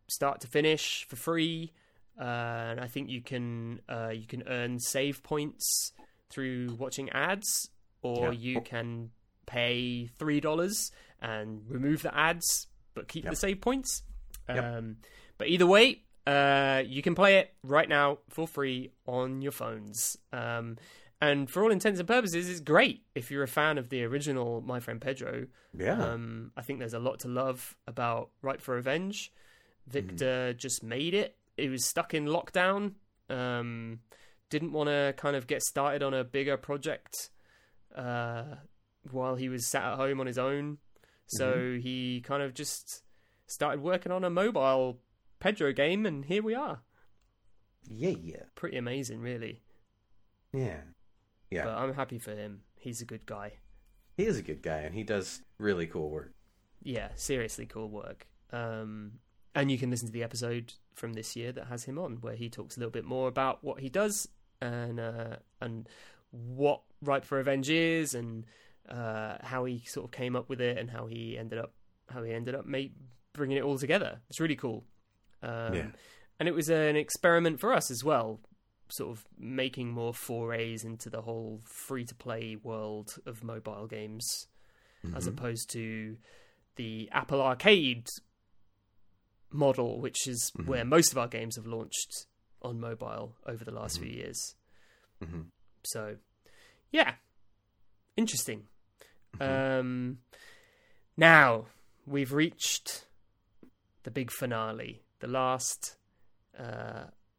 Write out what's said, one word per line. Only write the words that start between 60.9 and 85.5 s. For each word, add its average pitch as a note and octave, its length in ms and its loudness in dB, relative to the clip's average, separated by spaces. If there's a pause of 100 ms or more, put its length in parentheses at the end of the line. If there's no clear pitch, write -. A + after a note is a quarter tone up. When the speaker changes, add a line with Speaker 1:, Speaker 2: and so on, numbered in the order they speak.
Speaker 1:
from A#2 200 -8
this A2 220 -8
year A#2 160 -6
that - 160 -10
has A#2+ 160 -8
him C3+ 140 -6
on, E3 220 -6
where A#2 140 -6
he A#2 160 -6
talks - 260 -12
a A#2+ 40 -8
little A#2 120 -4
bit A#2+ 140 -6
more B2+ 220 0
about C3 360 0
what C3+ 160 -6
he C3+ 80 -8
does G3+ 400 0 (320)
and, A#2+ 400 -4
uh, A2+ 360 -6 (260)
and A2+ 260 -8 (440)
what B2+ 500 0 (180)
Ripe C#3 240 0
for C#3 140 -2
Revenge C3+ 320 2
is, D#3+ 440 4
and, A#2 300 -6 (440)
uh, A2 540 -6
how B2+ 220 -4
he B2 220 -4
sort - 180 -8
of A#2 60 -14
came B2 260 -4
up A#2 120 -4
with B2+ 120 -6
it, A#2+ 160 0
and A#2+ 140 -6
how A#2 160 -8
he A2+ 320 -8
ended A2+ 200 -6
up, A2+ 140 -8 (380)
how B2 120 -8
he A2+ 100 -4
ended A#2+ 220 -4
up C#3 120 -8
ma-, C#3 220 -4 (440)
bringing C3+ 240 0
it C3+ 80 2
all C#3 140 2
together. D#3 500 2
It's - 120 -10
really D#3 160 2
cool. A2+ 280 -6 (580)
Um, A#2 320 -4
Speaker 2:
Yeah. G#2+ 160 -2 (480)
Speaker 1:
and D#3+ 100 0
it F3 60 2
was D3+ 140 0
an D#3 280 4
experiment E3+ 640 4
for A3+ 120 2
us F3 180 2
as B2 140 -6
well, A2+ 360 2 (500)
sort - 260 -6
of G#2+ 100 -20 (120)
making B2+ 540 -4
more A#2 200 -4
forays A#2 720 -4
into A2+ 240 -10
the A2+ 140 -8
whole A2+ 420 -8
free-to-play A#2+ 920 -8
world G#2+ 680 -8
of A#2 200 -12
mobile A2 420 -8
games, G#2+ 640 -8 (640)
as A#2 120 -6
Speaker 2:
Mm-hmm. - 20 0
Speaker 1:
opposed A#2 420 -4